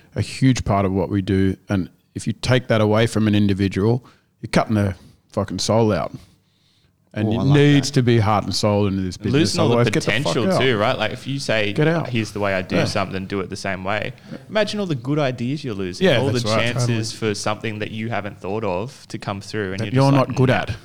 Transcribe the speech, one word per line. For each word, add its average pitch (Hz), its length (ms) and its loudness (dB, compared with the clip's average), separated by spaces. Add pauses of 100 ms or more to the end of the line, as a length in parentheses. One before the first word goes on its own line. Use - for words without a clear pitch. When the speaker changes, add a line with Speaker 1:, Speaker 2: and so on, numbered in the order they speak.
(160)
Speaker 1:
a - 60 -2
huge 131 420 0
part 101 220 2
of 92 60 -2
what 92 180 0
we 101 120 0
do. 95 340 2 (120)
And 98 220 -2 (260)
if - 100 -8
you 113 60 -2
take 123 360 0
that 113 120 2
away 107 260 4
from 107 220 0
an 104 60 4
individual, 101 720 2 (360)
you're - 100 -12
cutting 127 240 0
their 101 220 0 (340)
fucking 92 300 -4
soul 110 320 2
out. 80 200 -2 (1000)
And 107 160 -2
Speaker 2:
Oh, 107 40 0
Speaker 1:
it 117 60 0
Speaker 2:
I - 60 -2
like 139 120 4
Speaker 1:
needs 143 340 6
Speaker 2:
that. - 40 -10
Speaker 1:
to 135 80 4
be 117 160 4
heart 104 260 2
and 98 100 -4
soul 104 320 2
into 98 140 0
this 92 160 -4
business. - 240 -2
Speaker 3:
Losing 165 200 0
all 160 80 4
the - 80 4
Speaker 1:
Otherwise, 120 140 4
get 156 140 0
the - 80 0
fuck 107 60 2 (160)
Speaker 3:
potential 156 180 0
Speaker 1:
out. 143 80 2
Speaker 3:
too, 127 160 4
right? 104 220 2
Like, 107 140 -2
if - 140 -12
you 135 120 -4
say, 110 340 0
Speaker 1:
Get 151 160 2
out. 165 220 -2
Speaker 3:
"Here's 113 220 -2
the 101 80 -8
way 101 140 0
I 92 60 0
do 90 160 -4
Speaker 1:
Yeah. 85 80 2
Speaker 3:
something, 95 420 -2
do 98 140 -4
it 90 80 -6
the 95 80 -8
same 95 280 -6
way." 107 280 -4 (380)
Imagine 208 300 -2
all 202 60 -2
the 165 80 -4
good 135 240 -2
ideas 127 460 -2
you're 117 100 -6
losing, 95 320 -2
Speaker 1:
Yeah, 139 120 4
Speaker 3:
all 110 80 2
the - 60 0
Speaker 1:
that's 120 120 -2
right. 113 300 0
Speaker 3:
chances 120 380 0
Speaker 1:
Totally. 110 200 -2
Speaker 3:
for - 20 -4
something 107 440 -4
that 104 120 -6
you 110 200 -6
haven't 101 280 -6
thought 104 260 -6
of 101 440 -6
to 113 100 -10
come 98 220 -8
through 98 320 -6
and 95 80 -6
Speaker 1:
That 101 60 -4
Speaker 3:
you're 101 80 -6
Speaker 1:
you're 135 160 4
Speaker 3:
just 139 40 4
Speaker 1:
not 131 140 2
Speaker 3:
like, 117 80 -6
Speaker 1:
good 127 140 4
Speaker 3:
"Nah." 117 60 4
Speaker 1:
at. 85 140 -2 (140)